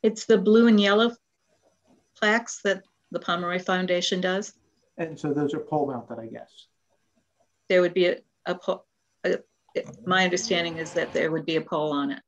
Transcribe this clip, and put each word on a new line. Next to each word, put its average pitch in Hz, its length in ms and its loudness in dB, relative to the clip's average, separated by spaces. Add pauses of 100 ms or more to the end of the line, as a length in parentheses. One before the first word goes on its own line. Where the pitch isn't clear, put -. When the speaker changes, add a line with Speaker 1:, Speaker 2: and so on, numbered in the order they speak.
Speaker 1:
It's 220 220 0
the 220 140 6
blue 214 280 6
and 214 140 8
yellow 214 320 4 (1040)
plaques 220 460 -2
that 190 200 0 (280)
the 170 100 -6
Pomeroy 175 380 -4
Foundation 180 640 -2
does. 190 320 -4 (420)
Speaker 2:
And 160 220 -8
so 143 160 -4
those 143 180 -2
are 151 80 -6
pole 147 280 -4
mounted, 120 300 -10
I 113 80 -12
guess. - 420 -18 (1000)
Speaker 1:
There 180 140 6
would 175 100 2
be 175 140 2
a, 175 100 0 (300)
a 180 80 -4
pole. 185 320 -6 (380)
A, 180 160 -2 (680)
my 185 180 2
understanding 175 540 -2
is 160 160 -10
that 160 180 -4
there 165 180 0
would 156 140 -4
be 165 120 -2
a 160 40 2
pole 151 320 -4
on 143 200 -2
it. 135 160 -14